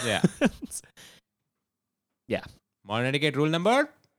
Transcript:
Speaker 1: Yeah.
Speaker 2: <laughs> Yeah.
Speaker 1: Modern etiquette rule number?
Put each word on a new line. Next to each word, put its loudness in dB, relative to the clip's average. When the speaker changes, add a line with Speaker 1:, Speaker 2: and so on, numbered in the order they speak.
Speaker 1:
Yeah. 0
Speaker 2:
<laughs> 2
Yeah. -4
Speaker 1:
Modern -2
etiquette 0
rule 2
number? 2